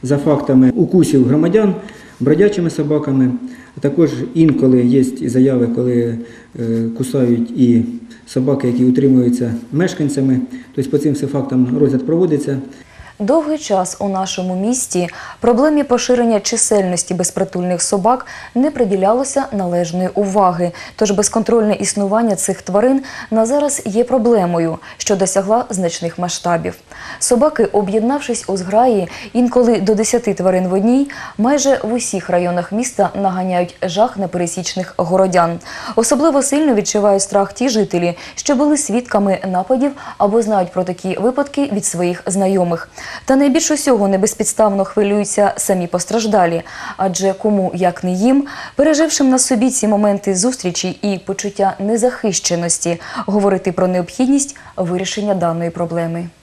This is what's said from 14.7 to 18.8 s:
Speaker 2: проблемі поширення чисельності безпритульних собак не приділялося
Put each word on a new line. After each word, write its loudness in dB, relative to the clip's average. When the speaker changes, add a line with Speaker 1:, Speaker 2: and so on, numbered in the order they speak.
Speaker 2:
проблемі 2
поширення 2
чисельності -2
безпритульних -2
собак 0
не 2
приділялося 0